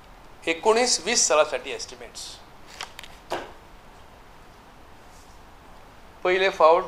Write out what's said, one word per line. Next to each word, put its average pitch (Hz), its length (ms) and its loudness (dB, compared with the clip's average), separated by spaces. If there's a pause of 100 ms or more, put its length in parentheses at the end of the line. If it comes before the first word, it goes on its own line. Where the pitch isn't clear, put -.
(480)
एकोणीस 220 580 2
वीस 226 220 2
सालासाठी 143 440 2
estimates. - 500 -14 (4000)
पयले 190 240 2
फावट 175 380 6